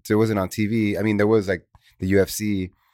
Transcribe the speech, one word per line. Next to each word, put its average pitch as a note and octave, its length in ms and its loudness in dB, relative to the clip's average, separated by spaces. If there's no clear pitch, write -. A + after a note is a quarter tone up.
So G#2+ 120 0
it - 20 4
wasn't A2 220 0
on F#2 100 -2
T G#2+ 160 -4
V. G#2 320 -2
I G2 60 -4
mean, G#2+ 140 0
there G#2 100 2
was, G#2+ 200 2
like, F#2 200 -4
the F#2+ 80 -4
U G2 140 4
F F#2 100 -2
C, G2+ 400 -4